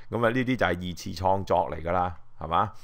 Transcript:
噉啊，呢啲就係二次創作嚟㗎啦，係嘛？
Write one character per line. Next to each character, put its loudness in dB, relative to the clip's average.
噉 2
啊， 6
呢 2
啲 2
就 4
係 4
二 -2
次 -8
創 0
作 2
嚟 -6
㗎 -4
啦， 0
係 -8
嘛？ 2